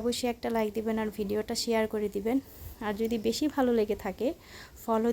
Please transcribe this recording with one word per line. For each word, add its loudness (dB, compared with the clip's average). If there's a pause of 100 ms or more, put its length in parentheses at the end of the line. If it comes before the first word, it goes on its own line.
অবশ্যই 0
একটা -4
লাইক 2
দিবেন, 0
আর 0 (100)
ভিডিওটা -2
শেয়ার 2
করে 0
দিবেন। 2 (500)
আর 0
যদি 2 (100)
বেশি 0 (100)
ভালো 4
লেগে 2
থাকে -2 (560)
ফলো 2